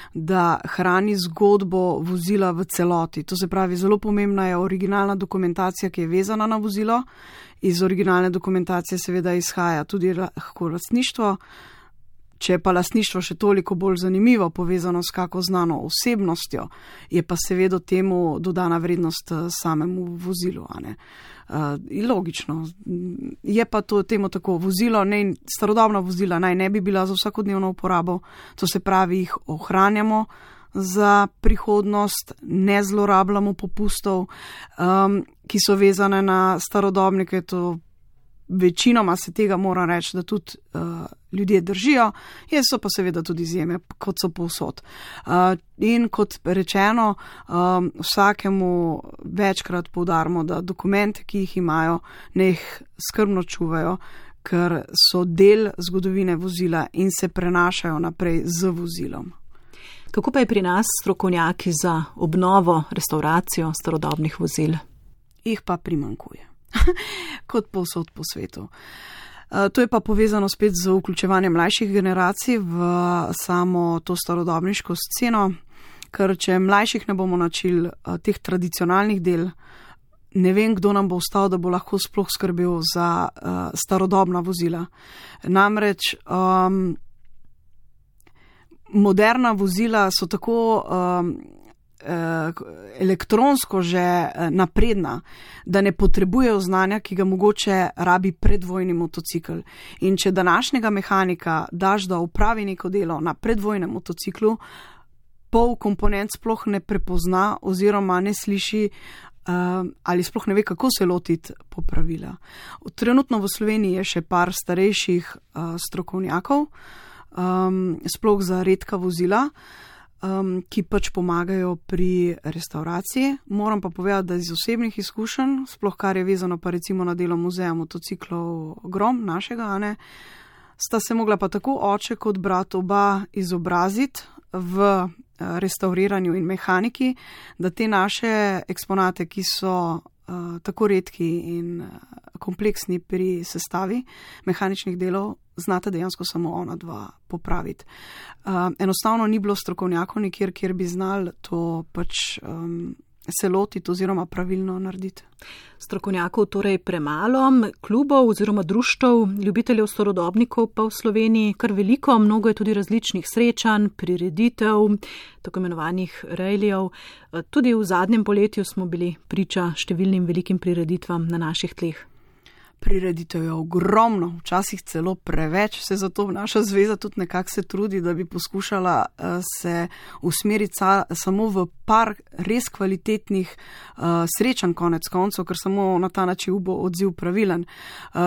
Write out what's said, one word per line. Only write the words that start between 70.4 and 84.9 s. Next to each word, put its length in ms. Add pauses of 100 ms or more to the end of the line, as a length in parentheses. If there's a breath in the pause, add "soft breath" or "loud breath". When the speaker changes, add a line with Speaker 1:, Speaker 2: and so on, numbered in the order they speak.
Speaker 1:
spet 260
z 160
vključevanjem 600
mlajših 380
generacij 680
v 220 (500)
samo 720
to 120
starodobniško 800
sceno, 560 (600 loud breath)
ker 260
če 220
mlajših 480
ne 60
bomo 240
naučili, 500
eh, 300
teh 220
tradicionalnih 840
del, 280 (880 loud breath)
ne 160
vem, 220
kdo 180
nam 140
bo 80
ostal, 340
da 80
bo 120
lahko 300
sploh 300
skrbel 520 (120)
za, 360
eh, 440
starodobna 640
vozila. 460 (580 loud breath)